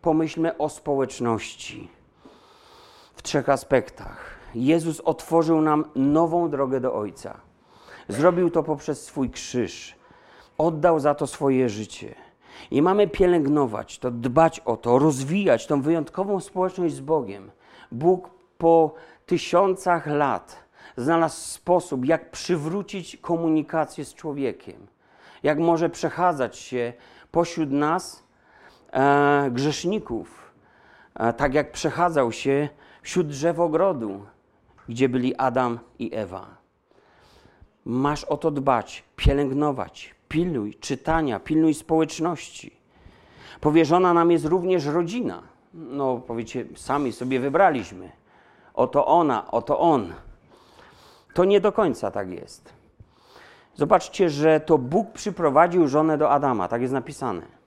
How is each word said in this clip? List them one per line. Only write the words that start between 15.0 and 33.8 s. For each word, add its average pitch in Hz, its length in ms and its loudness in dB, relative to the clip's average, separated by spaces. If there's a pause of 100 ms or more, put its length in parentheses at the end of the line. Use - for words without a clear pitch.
tą 143 140 0
wyjątkową 170 580 -2
społeczność 180 560 -4
z 135 40 -16
Bogiem. 110 520 -4 (400)
Bóg 175 380 0 (280)
po 165 360 4 (320)
tysiącach 175 840 0
lat 143 560 -2 (340)
znalazł 160 400 0
sposób, 165 680 -2
jak 160 260 0
przywrócić 175 840 -6
komunikację 156 880 -2
z - 80 -20
człowiekiem. 135 760 -8 (560)
Jak 147 160 2
może 165 300 2
przechadzać 160 680 -2
się 120 360 -6 (380)
pośród 165 400 -2
nas, 151 520 -2 (680)
e, 143 600 4
grzeszników, 143 1000 -6 (600)
e, 113 180 0
tak 135 200 0
jak 147 180 0
przechadzał 151 600 0
się 139 380 -2 (320)
wśród 175 260 -2
drzew 147 320 -2
ogrodu, 151 640 0 (640)